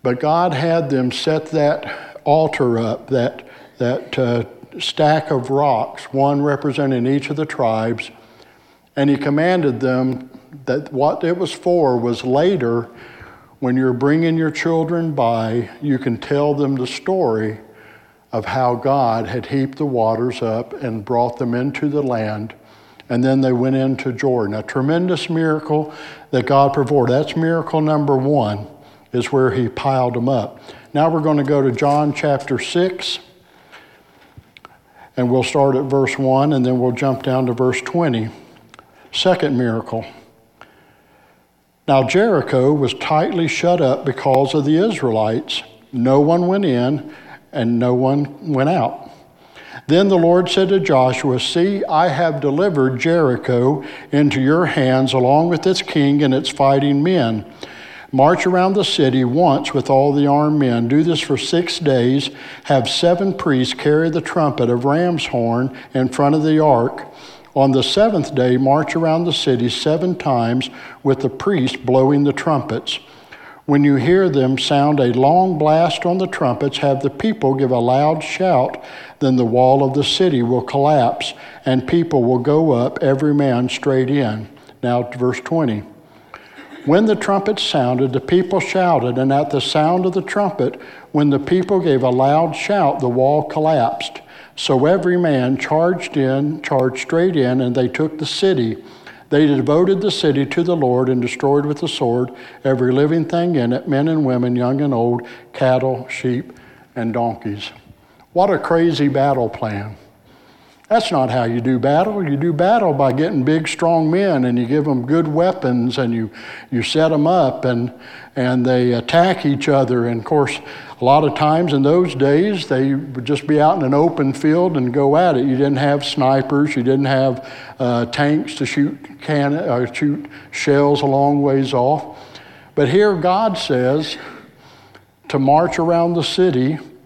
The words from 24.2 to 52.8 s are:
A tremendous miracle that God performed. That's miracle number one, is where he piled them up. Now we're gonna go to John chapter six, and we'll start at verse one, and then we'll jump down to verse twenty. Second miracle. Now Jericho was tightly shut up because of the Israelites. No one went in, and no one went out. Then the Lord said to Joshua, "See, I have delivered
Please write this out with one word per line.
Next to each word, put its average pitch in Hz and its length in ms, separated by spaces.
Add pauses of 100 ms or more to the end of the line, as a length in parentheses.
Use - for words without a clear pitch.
A 107 80
tremendous 160 680
miracle 156 640 (380)
that 123 160
God 139 260
performed. 135 380
That's 143 260
miracle 165 440
number 147 360
one, 120 520 (440)
is 123 200
where 131 180
he 127 180
piled 127 460
them 120 140
up. 123 320 (340)
Now 156 160
we're 160 120
gonna 151 200
go 139 200
to 131 100
John 147 400
chapter 139 480
six, - 580 (2000)
and 123 160
we'll 131 100
start 139 320
at 139 100
verse 131 320
one, 135 360
and 131 120
then 127 140
we'll 123 140
jump 131 320
down 127 220
to 123 60
verse 127 280
twenty. 120 480 (840)
Second 151 480
miracle. 113 460 (1800)
Now 135 180
Jericho 151 680
was 139 180
tightly 160 560
shut 175 320
up 135 240
because 135 500
of 143 120
the 156 100
Israelites. 117 840 (280)
No 131 300
one 170 260
went 196 200
in, 127 460 (380)
and 117 280
no 123 160
one 143 580
went 135 160
out. - 420 (760)
Then 185 220
the 190 100
Lord 175 320
said 190 180
to 196 100
Joshua, 127 640
"See, 196 460
I 160 220
have 147 340
delivered 143 580